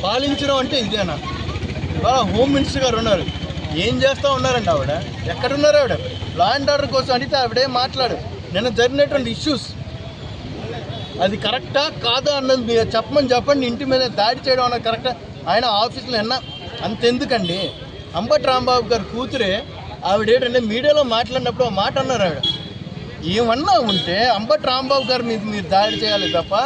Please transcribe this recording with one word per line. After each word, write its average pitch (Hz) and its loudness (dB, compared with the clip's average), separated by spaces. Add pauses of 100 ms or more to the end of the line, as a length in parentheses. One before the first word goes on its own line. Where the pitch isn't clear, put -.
పాలించడం 277 0
అంటే 262 0
ఇదేనా? 196 -2 (800)
ఇవాళ 233 4
హోమ్ 240 2
మినిస్టర్ 269 0
గారు 240 2
ఉన్నారు, 208 2 (460)
ఏం 220 0
చేస్తా 277 2
ఉన్నారండి 254 2
ఆవిడ? 143 0 (400)
ఎక్కడున్నారు 285 2
ఆవిడ? 247 4 (380)
లా 175 4
అండ్ 269 2
ఆర్డర్ 285 0
కోసం 262 2
అడిగితే 262 0
ఆవిడే 247 2
మాట్లాడు. 247 0 (400)
నిన్న 226 0
జరిగినటువంటి 254 2
ఇష్యూస్ 254 -2 (1600)
అది 196 2
కరెక్టా 262 -2
కాదా 262 0
అన్నది 262 2
మీరు 226 2
చెప్పమని 226 0
చెప్పండి. 254 2
ఇంటి 240 -4
మీద 262 2
దాడి 247 0
చేయడం 254 4
అన్నది 240 0
కరెక్టా? 226 -2 (340)
ఆయన 220 4
ఆఫీసులో 233 0
ఎన్న 233 -2 (440)
అంతెందుకండి, 208 0 (460)
అంబటి 254 2
రాంబాబు 247 2
గారు 202 0
కూతురే 226 -2 (400)
ఆవిడ 208 2
ఏంటంటే 247 4
మీడియాలో 262 4
మాట్లాడినప్పుడు 247 0
ఒక 233 0
మాట 247 0
అన్నారు 262 0
ఆవిడ. 156 0 (840)
ఏమన్నా 240 2
ఉంటే 202 2
అంబటి 247 2
రాంబాబు 262 0
గారి 247 2
మీద 226 -2
మీరు 208 -6
దాడి 208 4
చేయాలి 202 0
తప్ప 170 0 (120)